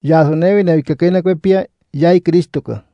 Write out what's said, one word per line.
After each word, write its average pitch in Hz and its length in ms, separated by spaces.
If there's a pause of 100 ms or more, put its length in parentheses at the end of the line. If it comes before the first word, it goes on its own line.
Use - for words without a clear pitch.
Ya 156 220
su 151 100
neve 190 280
navicaquena 170 600
cue 185 120
pia, 190 320 (240)
ya 165 220
y 175 80
Cristo 165 400
ca. 110 320